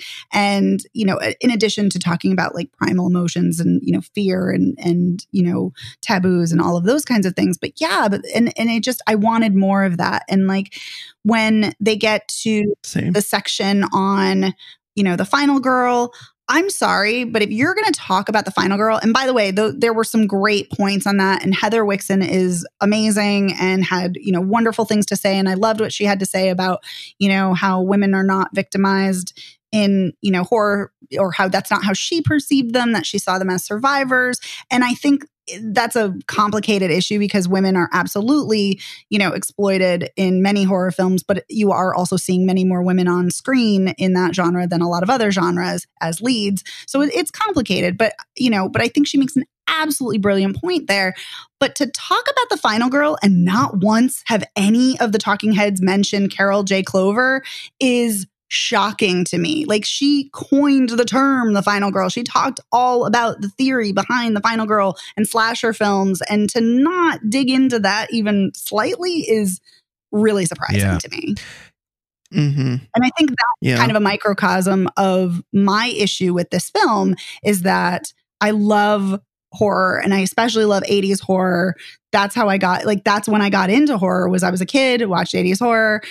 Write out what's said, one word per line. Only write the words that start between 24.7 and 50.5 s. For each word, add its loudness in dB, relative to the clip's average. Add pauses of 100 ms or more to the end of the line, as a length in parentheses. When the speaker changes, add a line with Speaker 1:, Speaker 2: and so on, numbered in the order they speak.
Speaker 1:
things 0
to -4
say, 0
and 0
I 0
loved 0
what -4
she -6
had 2
to -4
say 0
about, -2 (340)
you 2
know, 2
how 0
women 2
are 2
not 0
victimized -2 (320)
in, 2 (100)
you 0
know, 0
horror, 0 (260)
or 0
how 0
that's -2
not 0
how 2
she -2
perceived 0
them, 0
that -2
she -6
saw -2
them -2
as -2
survivors. 0 (280)
And 2
I 0
think 0 (380)
that's -2
a 0 (120)
complicated 0
issue 0
because 0
women 2
are 0
absolutely, 0 (300)
you 0
know, 0
exploited -2
in 2
many 2
horror 0
films, 0
but -2
you 0
are 0
also -2
seeing 0
many 2
more 2
women 2
on 2
screen 0
in 0
that 0
genre 0
than -2
a 0
lot -2
of 0
other 0
genres -2 (140)
as -6
leads. -2 (240)
So 0
it, 0
it's -4
complicated, -2
but, 2 (240)
you 2
know, 0
but -2
I 2
think 2
she -2
makes 2
an 0 (240)
absolutely -2
brilliant 0